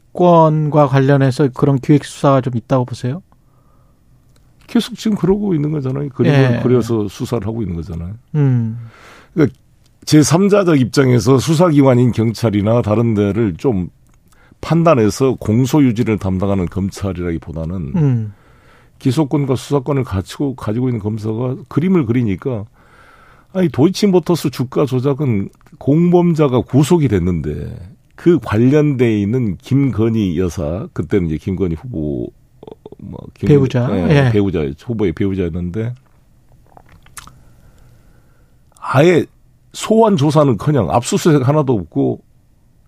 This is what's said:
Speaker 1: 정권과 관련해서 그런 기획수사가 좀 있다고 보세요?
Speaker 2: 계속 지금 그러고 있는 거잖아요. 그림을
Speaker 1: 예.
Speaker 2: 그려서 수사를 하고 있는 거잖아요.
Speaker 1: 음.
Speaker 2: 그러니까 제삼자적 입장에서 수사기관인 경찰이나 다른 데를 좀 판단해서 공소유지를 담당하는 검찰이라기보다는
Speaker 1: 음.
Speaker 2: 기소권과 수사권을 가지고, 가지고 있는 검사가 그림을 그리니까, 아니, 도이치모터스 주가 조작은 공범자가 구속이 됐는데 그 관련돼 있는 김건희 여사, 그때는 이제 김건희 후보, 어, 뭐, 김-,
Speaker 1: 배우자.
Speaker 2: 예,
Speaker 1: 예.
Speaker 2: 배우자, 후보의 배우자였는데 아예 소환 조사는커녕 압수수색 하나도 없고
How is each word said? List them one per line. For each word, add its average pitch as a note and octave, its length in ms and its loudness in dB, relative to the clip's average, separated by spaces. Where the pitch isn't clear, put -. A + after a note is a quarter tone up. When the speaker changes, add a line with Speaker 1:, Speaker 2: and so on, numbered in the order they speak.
Speaker 1:
정권과 D#3 760 4
관련해서 C3+ 640 2
그런 C#3 280 0
기획수사가 C#3 640 0
좀 B2+ 160 -6
있다고 B2+ 300 -2
보세요? B2+ 360 -8
Speaker 2:
계속 A3+ 300 -2
지금 G3+ 220 -2
그러고 G3 360 0
있는 D3+ 180 -2
거잖아요. C#3 380 -4
그림을 C3 480 2
Speaker 1:
예. - 60 -4
Speaker 2:
그려서 A2+ 460 0
수사를 A#2 360 -6
하고 A2+ 160 -6
있는 F2+ 140 -6
거잖아요. E2+ 380 -10
Speaker 1:
음. A#2+ 440 -2
Speaker 2:
그러니까 C3 200 0
제삼자적 E3+ 760 4
입장에서 B2 580 2
수사기관인 C3+ 760 4
경찰이나 A2 680 0
다른 A2 320 0
데를 G2+ 440 0
좀 F#2+ 320 -2
판단해서 C3+ 760 2
공소유지를 A#2+ 800 0
담당하는 F#2+ 500 -2
검찰이라기보다는 F2 1080 -6
Speaker 1:
음. A#2+ 360 0
Speaker 2:
기소권과 C3+ 580 -2
수사권을 C#3 480 -4
가지고, A#2 500 -6
가지고 A#2+ 320 -4
있는 A#2 140 -4
검사가 A2 560 -6
그림을 E3+ 380 0
그리니까, A2+ 580 -2
아니, F#3 160 0
도이치모터스 F3 800 0
주가 C#3 360 -4
조작은 B2+ 640 -2
공범자가 D#3+ 840 2
구속이 C#3+ 480 2
됐는데 E2 840 -4
그 E3+ 240 4
관련돼 B2 800 2
있는 G#2 380 -2
김건희 A2+ 800 0
여사, F2 540 -4
그때는 F2 340 -2
이제 D#2 100 -4
김건희 F2 380 -4
후보, D2+ 520 -6
어, - 60 -20
뭐, - 200 -16
김-, - 160 -6
Speaker 1:
배우자. C3 420 2
Speaker 2:
예, C3+ 360 2
Speaker 1:
예. A#2 40 2
Speaker 2:
배우자, G2 300 0
후보의 G#2+ 320 -2
배우자였는데 F#2+ 800 -4
아예 D#3 460 2
소환 A3 440 2
조사는커녕 C#3 760 2
압수수색 C#3 560 0
하나도 C#3+ 260 0
없고 A#2+ 480 -4